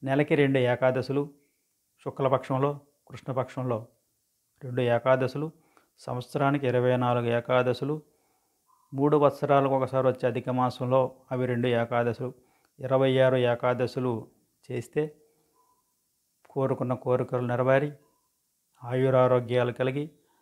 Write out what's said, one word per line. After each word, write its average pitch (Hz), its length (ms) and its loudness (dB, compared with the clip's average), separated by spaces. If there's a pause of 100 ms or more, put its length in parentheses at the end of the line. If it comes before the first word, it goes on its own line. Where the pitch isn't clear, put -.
నెలకి 143 320 0
రెండు 139 240 2
ఏకాదశులు, 131 760 0 (680)
శుక్లపక్షంలో, 135 760 -2 (280)
కృష్ణపక్షంలో 123 800 -6 (760)
రెండు 127 160 -4
ఏకాదశులు, 127 680 2 (480)
సంవత్సరానికి 139 680 -2
ఇరవై 123 300 2
నాలుగు 123 300 0
ఏకాదశులు, 127 760 0 (920)
మూడు 147 220 4
వత్సరాలకు 139 580 4
ఒకసారి 131 320 0
వచ్చే 127 220 0
అధిక 123 220 -4
మాసంలో 127 680 0 (160)
అవి 127 140 -2
రెండు 123 220 -2
ఏకాదశులు, 120 680 -2 (460)
ఇరవై 131 380 2
ఆరు 131 180 4
ఏకాదశులు 123 920 -2 (440)
చేస్తే 151 440 -6 (1300)
కోరుకున్న 131 440 -2
కోరికలు 123 520 -2
నెరవేరి, 131 460 0 (920)
ఆయురారోగ్యాలు 123 880 2
కలిగి, 135 380 -4 (320)